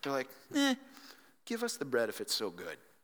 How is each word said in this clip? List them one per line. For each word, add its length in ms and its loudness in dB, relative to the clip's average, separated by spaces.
They're 120 -2
like, 140 0
Eh, 220 6
give 180 -4
us 140 -2
the 80 -2
bread 240 4
if 120 -6
it's 120 -4
so 160 0
good. 280 -8